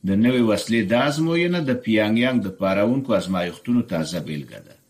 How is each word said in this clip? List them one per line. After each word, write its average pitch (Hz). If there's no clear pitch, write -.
د -
نوې 123
وسلې 110
دا 120
ازموینه 170
د 135
پیانګیانګ 113
د 98
پاروونکو 107
ازمایښتونو 90
تازه 82
بیلګه 71
ده. -